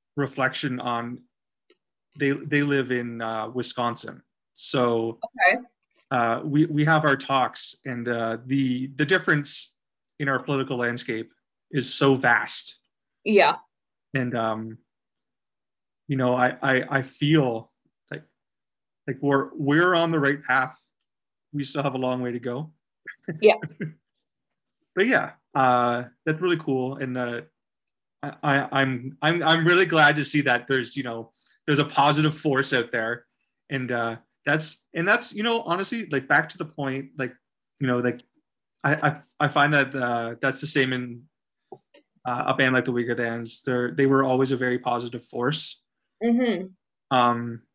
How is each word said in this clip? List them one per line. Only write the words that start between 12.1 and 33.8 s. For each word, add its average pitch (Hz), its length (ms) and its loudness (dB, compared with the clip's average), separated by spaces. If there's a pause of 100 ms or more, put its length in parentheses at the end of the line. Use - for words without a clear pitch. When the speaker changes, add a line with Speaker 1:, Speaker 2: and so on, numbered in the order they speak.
Speaker 1:
vast. 117 600 0 (480)
Speaker 2:
Yeah. 190 320 6 (580)
Speaker 1:
And, 123 220 -2
um, 113 420 -4 (1300)
you 143 100 -2
know, 123 180 2
I, 123 280 2
I, 135 360 0
I 127 40 0
feel 131 720 0 (380)
like, - 120 -12 (840)
like 131 140 -4
we're, 139 320 4
we're 160 400 4
on 170 180 2
the 160 80 2
right 139 240 0
path. 131 340 0 (720)
We 143 120 -4
still 139 180 -4
have 131 120 -2
a 131 40 -6
long 127 220 -2
way 123 120 -4
to 120 80 -8
go. 127 320 -8 (680)
Speaker 2:
Yeah. 214 140 6 (260)
Speaker 1:
<laughs> 202 40 -6 (1120)
But 196 120 2
yeah, - 240 0 (240)
uh, 123 480 2 (200)
that's 156 160 -2
really 175 160 2
cool. 135 420 -4
And, 127 200 -6
uh, 120 220 -6 (840)
I, 143 100 -8 (120)
I, 139 360 2
I'm, 131 420 -4
I'm, 165 200 0
I'm 160 240 4
really 175 200 6
glad 156 280 6
to 185 100 -2
see 151 180 0
that 123 260 0
there's, 127 280 -2
you 139 60 -6
know, 113 300 -10 (340)
there's 151 140 4
a 147 40 2
positive 147 520 2
force 139 360 0
out 120 200 0
there. 120 340 -4 (440)
And, 127 200 -6